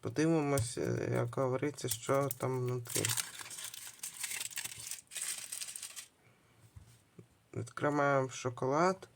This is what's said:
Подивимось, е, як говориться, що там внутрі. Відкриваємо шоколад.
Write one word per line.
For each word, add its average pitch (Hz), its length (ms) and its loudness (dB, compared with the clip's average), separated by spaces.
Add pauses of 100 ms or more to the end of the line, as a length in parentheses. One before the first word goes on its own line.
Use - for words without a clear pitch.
Подивимось, 143 760 4
е, - 360 2
як 120 220 2
говориться, 135 520 0
що 135 400 2 (100)
там 127 220 0
внутрі. 123 420 0 (4000)
Відкриваємо 143 760 2
шоколад. 143 840 2